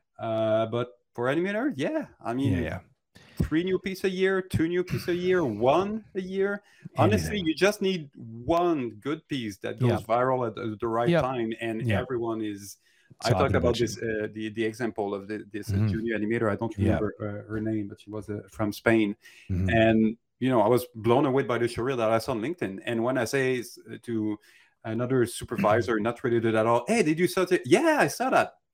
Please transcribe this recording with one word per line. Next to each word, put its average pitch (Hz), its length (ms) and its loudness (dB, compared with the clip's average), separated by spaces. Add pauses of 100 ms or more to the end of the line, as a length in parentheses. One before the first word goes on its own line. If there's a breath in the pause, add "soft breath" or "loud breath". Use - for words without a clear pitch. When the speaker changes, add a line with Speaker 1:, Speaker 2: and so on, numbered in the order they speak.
(180)
Speaker 1:
Uh, 110 480 0
but 120 220 -2 (260)
for 120 120 -4
animator, 202 500 0
yeah. 262 300 -4 (160)
I 117 120 -4
mean, 127 180 0
Speaker 2:
Yeah, 87 80 0
yeah. 80 180 -4 (640 loud breath)
Speaker 1:
three 160 220 0
new 185 140 0
piece 190 260 -6
a 196 60 2
year, 190 320 2
two 160 260 0
new 180 160 0
piece - 240 -4
a 175 60 0
year, 180 300 2
one 156 600 2 (100)
a 190 60 -2
year. 190 420 -4 (340 loud breath)
Honestly, 165 400 2
Speaker 2:
Anything. 180 100 -2
Speaker 1:
you 156 80 0
just 208 280 2
need 180 320 -2
one 127 800 0
good 135 360 -6
piece 113 300 -6
that 110 200 -8
goes 120 120 4
Speaker 2:
Yeah. 113 80 2
Speaker 1:
viral 123 480 0
at 104 80 -4
the, 104 260 -6
the 117 80 -2
right 117 200 2
Speaker 2:
Yep. 170 140 4
Speaker 1:
time, 120 380 -2
and 113 220 -4
Speaker 2:
Yeah. 104 180 2
Speaker 1:
everyone 117 400 -4
is. 101 360 -8 (440 soft breath)
Speaker 2:
It's - 60 -2
Speaker 1:
I 120 60 4
talked 92 220 4
about 123 200 4
Speaker 2:
optimization. 110 60 -2
Speaker 1:
this, 110 180 -2
uh, 107 340 -2
the, 110 180 -6
the 110 140 -2
example 107 500 -4
of 98 140 -10
the, 107 240 -8
this, 104 180 -8
uh, 98 40 0
Speaker 2:
Mm-hmm. 107 140 2
Speaker 1:
junior 110 300 -2
animator. 110 320 0
I 104 60 -2
don't 113 220 -6
Speaker 2:
Yeah. 101 200 2
Speaker 1:
remember, 104 220 -2
uh, 104 300 -8
her 110 100 -4
name, 107 280 -2
but - 120 -16
she 101 100 -20
was, 107 200 -10
uh, 104 100 -8 (100)
from 104 220 -4
Spain. 110 440 2 (340 loud breath)
Speaker 2:
Mm-hmm. 92 180 0
Speaker 1:
And, 113 480 4 (220)
you 127 100 -2
know, 120 140 4
I 104 60 4
was 120 260 4
blown 120 320 4
away 135 160 2
by 113 160 -2
the 117 80 0
showreel 123 320 -4
that 110 120 2
I 113 80 4
saw 131 140 -4
on 110 80 -4
LinkedIn. 104 460 -6
And 113 180 -2
when 131 140 0
I 120 60 0
say 131 360 0
s-, - 180 -16 (260)
to 107 340 -4 (460 soft breath)
another 120 420 0
supervisor, 110 760 0
Speaker 2:
<clears throat> 107 80 -2
Speaker 1:
not 120 160 -6
related 117 300 2
at 110 120 2
all, 117 220 2
"Hey, 226 140 4
did 156 160 2
you 180 80 2
saw 185 160 0
it?" 180 240 0
"Yeah, 277 340 4
I 170 80 6
saw 240 220 -2
that." 143 240 2 (200)